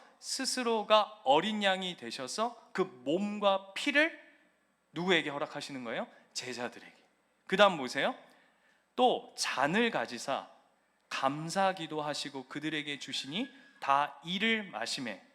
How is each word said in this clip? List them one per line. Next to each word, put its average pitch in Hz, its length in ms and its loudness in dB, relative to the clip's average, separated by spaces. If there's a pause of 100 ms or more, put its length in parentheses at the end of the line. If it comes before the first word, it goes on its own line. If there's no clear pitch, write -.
(200)
스스로가 226 1040 0
어린 214 380 4
양이 185 340 0
되셔서 135 760 -6
그 185 100 0
몸과 196 920 0
피를 294 440 2 (760)
누구에게 165 380 2
허락하시는 143 540 -6
거예요? 147 220 -6 (260)
제자들에게. 120 600 -8 (540)
그 185 100 0
다음 196 200 8
보세요. 143 380 -2 (800)
"또 240 420 2
잔을 180 540 2
가지사 120 580 -4 (600)
감사 165 640 0
기도하시고 147 760 -6
그들에게 147 500 -4
주시니, 143 500 -6 (320)
다 143 440 2
이를 208 460 2
마시매." 113 500 -6 (140)